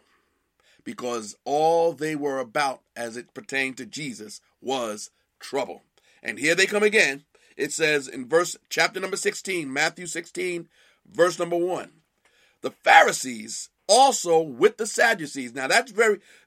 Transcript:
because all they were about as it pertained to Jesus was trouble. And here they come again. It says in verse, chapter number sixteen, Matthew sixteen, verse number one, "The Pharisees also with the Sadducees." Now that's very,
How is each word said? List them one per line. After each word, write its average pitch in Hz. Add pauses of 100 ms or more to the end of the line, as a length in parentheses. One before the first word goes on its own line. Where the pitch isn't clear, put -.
(840)
because 117
all 165
they 156
were 139
about 131 (160)
as 117
it 120
pertained 131
to 131
Jesus 107 (220)
was 117 (300)
trouble. 117 (400)
And 110
here 151
they 185
come 202
again. 175 (320)
It 147
says 151
in 127
verse, 170 (140)
chapter 175
number 190
sixteen, 185
Matthew 160
sixteen, 170 (360)
verse 170
number 175
one, 170 (720)
"The 131
Pharisees - (180)
also 202
with 156
the 220
Sadducees." 160
Now 131
that's 233
very, 208 (260)